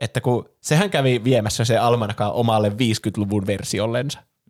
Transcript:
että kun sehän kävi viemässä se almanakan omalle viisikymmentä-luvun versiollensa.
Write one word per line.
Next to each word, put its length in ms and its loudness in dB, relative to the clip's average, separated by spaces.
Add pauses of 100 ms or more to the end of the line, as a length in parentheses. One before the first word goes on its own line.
että 200 -4
kun 280 -2 (120)
sehän 280 0
kävi 340 2
viemässä 420 0
se 120 4
almanakan 560 0
omalle 440 2
viisikymmentä-luvun 720 -2
versiollensa. 720 -4 (300)